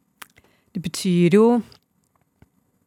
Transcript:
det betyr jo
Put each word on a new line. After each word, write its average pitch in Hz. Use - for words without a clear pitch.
det 170
betyr 175
jo 220